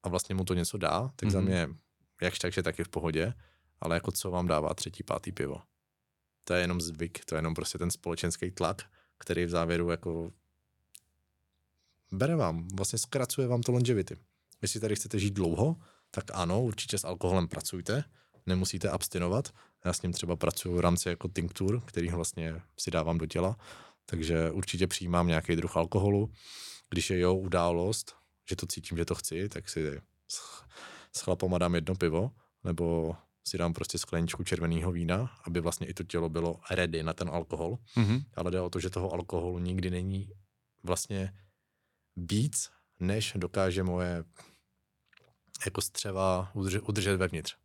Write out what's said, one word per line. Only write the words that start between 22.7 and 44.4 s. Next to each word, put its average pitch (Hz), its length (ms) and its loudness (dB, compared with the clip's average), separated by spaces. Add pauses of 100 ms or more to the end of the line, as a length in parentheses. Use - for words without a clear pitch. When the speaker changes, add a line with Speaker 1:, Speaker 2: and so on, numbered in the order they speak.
Speaker 1:
si - 120 -2
dávám 82 260 2
do 80 80 0
těla, 87 320 0 (480)
takže 82 460 2
určitě 92 360 0
přijímám 87 400 2
nějaký 82 280 4
druh 85 220 0
alkoholu. 101 540 2 (580)
Když 87 200 0
je, 92 100 2
jo, 90 160 6
událost, 87 800 2 (340)
že 92 60 0
to - 120 -4
cítím, 82 300 -6
že 85 80 2
to 87 100 0
chci, 92 340 -4
tak - 200 -8
si 76 320 -2 (260)
s, - 140 -8 (760)
s - 40 -6
chlapama 90 360 2
dám 87 180 4
jedno 85 200 2
pivo, 87 360 4 (320)
nebo 85 520 0 (320)
si 92 100 -4
dám 85 160 0
prostě - 240 -4
skleničku 85 460 -2
červeného 82 480 0
vína, 87 400 0 (160)
aby 87 120 0
vlastně 82 280 -2
i 85 60 -8
to 90 100 -8
tělo 85 260 -2
bylo 82 300 0 (100)
ready 85 340 0
na 80 100 -2
ten 87 160 -4
alkohol. 82 480 -2 (180)
Speaker 2:
Mhm. 117 260 4 (140)
Speaker 1:
Ale 87 160 -2
jde 92 100 0
o 90 80 -2
to, 90 100 -4
že 90 100 -2
toho 90 240 -2
alkoholu 87 460 -2
nikdy 90 300 0
není 95 400 -2 (540)
vlastně 95 500 -2 (840)
víc, 104 540 0 (300)
než 98 360 0
dokáže 92 480 2
moje 90 400 0 (1400)